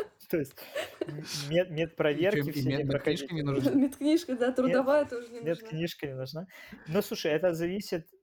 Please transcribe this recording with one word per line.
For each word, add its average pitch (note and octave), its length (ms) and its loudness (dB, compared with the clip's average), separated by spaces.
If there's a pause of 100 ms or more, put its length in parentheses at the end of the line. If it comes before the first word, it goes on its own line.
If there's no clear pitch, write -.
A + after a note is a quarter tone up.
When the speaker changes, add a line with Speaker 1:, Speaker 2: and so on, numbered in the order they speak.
(340)
Speaker 1:
То F3 60 2
есть C#3 160 -6 (500)
м-, D3+ 260 -10
мед-, D#3 380 0
медпроверки D#3 800 2
Speaker 2:
И - 20 -8
че, C#3+ 100 -2
и - 0 -
Speaker 1:
все C3 120 2
не C#3 100 0
Speaker 2:
мед-, C#3+ 40 -2
медкнижка D3+ 460 0
Speaker 1:
проходите. - 20 -4
Speaker 2:
не D3+ 80 -2
нужна? C#3+ 280 2
Speaker 3:
<laughs> F#4+ 40 2
Медкнижка, C#4 600 2
да, A#3+ 160 2 (120)
Speaker 1:
Нет, C4 280 4
Speaker 3:
трудовая D4 140 6
тоже A#3+ 260 -10
не A#3 100 -12
нужна. E3 320 -4
Speaker 1:
медкнижка D#3+ 340 -4
не C3+ 80 -8
нужна. C3 320 -8 (400)
Ну, E3 160 0
слушай, G3+ 300 -2
это F3 200 4
зависит, F3 560 -4 (140)